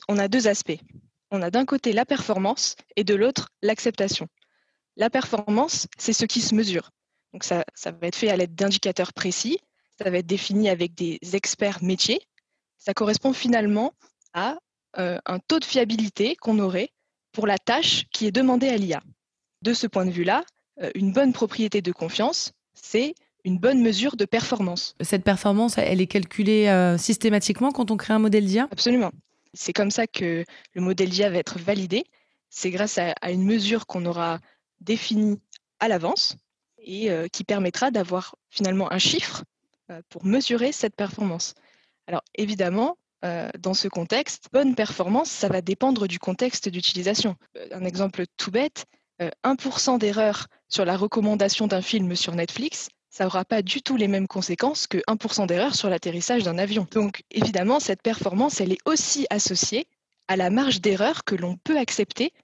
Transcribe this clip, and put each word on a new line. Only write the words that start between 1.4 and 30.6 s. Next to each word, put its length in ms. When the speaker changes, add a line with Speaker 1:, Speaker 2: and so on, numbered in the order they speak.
Speaker 1:
a 80
d'un 140
côté 280
la 140
performance 680
et 80
de 140
l'autre 320
l'acceptation. 640
La 140
performance, 800
c'est 140
ce 120
qui 160
se 140
mesure. 380
Donc 80
ça, 300
ça 160
va 160
être 100
fait 140
à 80
l'aide 160
d'indicateurs 580
précis, 460
ça 100
va 80
être 100
défini 440
avec 240
des 240
experts 480
métiers. 400
Ça 160
correspond 400
finalement 580
à, 240
euh, 300
un 120
taux 200
de 80
fiabilité 680
qu'on 240
aurait 280
pour 140
la 120
tâche 520
qui 160
est 60
demandée 380
à 80
l'I 160
A. 80
De 140
ce 120
point 200
de 40
vue-là, 340
euh, 140
une 180
bonne 220
propriété 480
de 100
confiance, 640
c'est 420
une 140
bonne 240
mesure 340
de 80
performance. 800
Speaker 2:
Cette 200
performance, 540
elle 240
est 60
calculée, 640
euh, 280
systématiquement 760
quand 200
on 80
crée 160
un 40
modèle 280
d'I 140
A ? 100
Speaker 1:
Absolument. 420
C'est 220
comme 160
ça 160
que 360